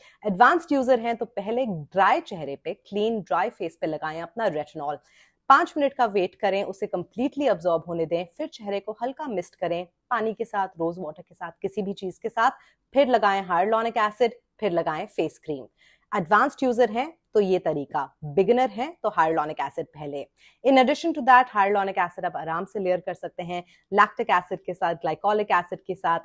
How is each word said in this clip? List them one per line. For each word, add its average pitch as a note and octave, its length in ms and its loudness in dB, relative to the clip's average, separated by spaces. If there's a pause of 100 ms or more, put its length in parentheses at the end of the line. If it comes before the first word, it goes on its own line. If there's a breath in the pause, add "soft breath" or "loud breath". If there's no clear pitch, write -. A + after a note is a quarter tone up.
(260 soft breath)
एडवांस्ड B3+ 460 4
यूजर B3+ 280 4
हैं A#3 160 -2
तो - 80 -8
पहले A3+ 420 -4
ड्राई F#3+ 540 0
चेहरे D#3 440 -10
पे, F3 100 -6
क्लीन G#3+ 460 -4
ड्राई F3+ 300 -2
फेस - 300 -8
पे F3 60 -2
लगाएं D#3 360 -6
अपना A3+ 240 -6
रेटिनॉल। D3 520 -6 (500 soft breath)
पाँच D#4 280 4
मिनट C#4 180 0
का B3 120 2
वेट G3 340 0
करें G3 240 0
उसे F#3+ 220 -6
कंप्लीटली B3+ 640 -4
अब्जॉर्ब E3 400 0
होने E3 180 -2
दें, E3+ 180 -2 (120)
फिर D#4 100 -6
चेहरे G3+ 340 -6
को - 220 -10
हल्का C4+ 260 -8
मिस्ट F#3 260 -6
करें F3 320 -4 (240)
पानी A3 240 -2
के A3 100 -8
साथ, G3+ 240 -4 (100)
रोज E3 200 -2
वाटर D#3+ 240 -12
के - 120 -20
साथ, E3+ 180 -12 (100)
किसी G3 200 -6
भी F#3+ 100 -4
चीज F#3+ 260 -10
के - 100 -8
साथ, A#3 220 2 (440 soft breath)
फिर C4+ 140 6
लगाएं G3+ 380 2
hyaluronic A3 500 2 (100)
एसिड, A3+ 280 0 (260)
फिर G3+ 120 0
लगाएं E3 340 -2
फेस D#3+ 380 -4
क्रीम। C3+ 200 -8 (480 soft breath)
एडवांस्ड G#3+ 500 2
यूजर A#3+ 280 2
हैं B3+ 220 -4 (220)
तो A3 60 6
ये F#3 180 2
तरीका, D3+ 440 -4 (220)
बिगिनर G3 460 2
हैं A#3+ 220 -8 (100)
तो - 60 -2
hyaluronic D#3+ 520 0
एसिड C#3+ 260 -6
पहले। D3 380 -10 (400 soft breath)
In C4+ 180 6
addition D4 320 0
to D4 100 -6
that, B3+ 300 8
hyaluronic G3 500 2
एसिड F3 200 -6
आप E3+ 120 -6
आराम D#3+ 280 -4
से G#3 160 -8
लेयर F3+ 260 0
कर F3+ 80 -6
सकते - 280 -12
हैं F3 200 -8 (300 soft breath)
lactic G3+ 440 2
एसिड F3+ 300 -2
के F3+ 80 -6
साथ, E3+ 200 -2 (100)
glycolic G#3 540 0
एसिड F3 280 -4
के F#3 80 -6
साथ, E3+ 300 0